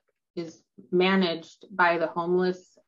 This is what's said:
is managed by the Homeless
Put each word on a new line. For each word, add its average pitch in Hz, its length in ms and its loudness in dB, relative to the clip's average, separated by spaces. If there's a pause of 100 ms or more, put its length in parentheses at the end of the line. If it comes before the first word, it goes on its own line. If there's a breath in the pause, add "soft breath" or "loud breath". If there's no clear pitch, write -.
(360)
is 165 260 -12 (300)
managed 180 720 0 (100)
by 175 220 2
the 165 100 -2
Homeless 180 720 -2 (100)